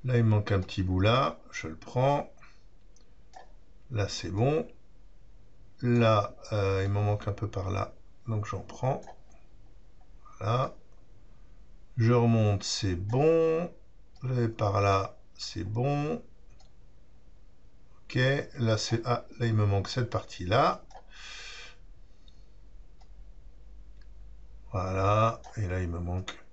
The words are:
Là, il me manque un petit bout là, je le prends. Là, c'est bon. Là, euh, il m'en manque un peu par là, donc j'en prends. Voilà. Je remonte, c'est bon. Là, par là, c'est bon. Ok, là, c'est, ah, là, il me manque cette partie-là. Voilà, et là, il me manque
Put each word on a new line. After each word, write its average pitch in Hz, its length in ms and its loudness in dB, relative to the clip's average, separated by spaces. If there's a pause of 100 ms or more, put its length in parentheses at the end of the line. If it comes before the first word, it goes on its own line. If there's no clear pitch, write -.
Là, 127 120 4
il 117 60 8
me 110 60 8
manque 104 220 6
un 95 100 6
petit 95 200 -2
bout 92 200 4
là, 117 380 6 (120)
je - 160 -6
le 80 80 -6
prends. 135 560 2 (1600)
Là, 104 160 2
c'est - 240 -4
bon. 143 340 2 (1160)
Là, 113 540 6 (180)
euh, 98 320 4
il 98 40 2
m'en 101 140 2
manque 104 240 2
un 101 60 -2
peu 104 160 -2
par 98 200 -2
là, 95 240 -2 (340)
donc 107 180 -2
j'en 92 160 -6
prends. - 400 -2 (1400)
Voilà. 123 380 0 (1200)
Je 117 160 8
remonte, 113 500 6
c'est 92 320 0
bon. 160 760 4 (540)
Là, 123 240 2
par 104 320 2
là, 98 380 4 (180)
c'est - 300 -6
bon. 143 580 0 (1800)
Ok, - 160 -2 (380)
là, 113 200 4
c'est, - 280 0
ah, 120 200 0 (120)
là, 120 80 2
il 113 80 4
me 107 120 6
manque 98 240 4
cette 123 200 0
partie-là. - 760 2 (3750)
Voilà, 98 680 4 (160)
et 104 100 0
là, 90 140 0
il 85 80 0
me 85 100 -2
manque 90 380 -2 (160)